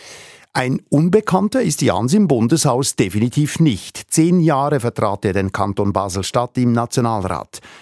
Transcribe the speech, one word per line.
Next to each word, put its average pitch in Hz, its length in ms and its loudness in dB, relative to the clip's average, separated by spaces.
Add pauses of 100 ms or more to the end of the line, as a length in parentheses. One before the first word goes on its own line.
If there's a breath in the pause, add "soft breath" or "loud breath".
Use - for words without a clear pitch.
(540 loud breath)
Ein 131 360 -2
Unbekannter 190 720 2
ist 165 220 -2
Jans 113 320 0
im 214 120 4
Bundeshaus 131 680 0
definitiv 117 640 0
nicht. - 520 -2
Zehn 175 280 2
Jahre 147 400 0
vertrat 110 460 -2
er 95 80 0
den 98 180 -2
Kanton 101 420 -2
Basel-Stadt 98 640 -2
im 123 140 2
Nationalrat. 113 880 -4 (220 loud breath)